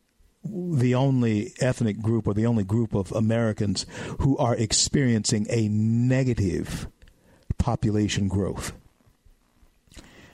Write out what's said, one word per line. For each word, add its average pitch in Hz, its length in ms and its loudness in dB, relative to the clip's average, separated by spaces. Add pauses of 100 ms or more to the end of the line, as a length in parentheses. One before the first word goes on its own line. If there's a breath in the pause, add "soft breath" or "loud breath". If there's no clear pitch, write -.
(460)
the 160 500 0
only 123 640 2
ethnic 113 420 0
group 110 260 0
or 104 60 2
the 110 120 0
only 117 180 2
group 107 300 0
of 101 180 -2
Americans 110 760 0 (340 loud breath)
who 135 180 2
are 120 180 2
experiencing 113 920 0
a 113 200 0
negative 113 1160 0 (680 soft breath)
population 104 720 0
growth. 95 460 -4 (1600 loud breath)